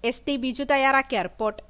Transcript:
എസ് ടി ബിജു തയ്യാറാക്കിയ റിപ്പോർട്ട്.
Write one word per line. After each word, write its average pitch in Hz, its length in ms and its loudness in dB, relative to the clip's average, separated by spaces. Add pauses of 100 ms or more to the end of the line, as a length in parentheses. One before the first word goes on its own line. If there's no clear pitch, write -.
എസ് 240 200 -4
ടി 285 140 -2
ബിജു 254 280 -4
തയ്യാറാക്കിയ 269 580 2
റിപ്പോർട്ട്. - 360 -4 (100)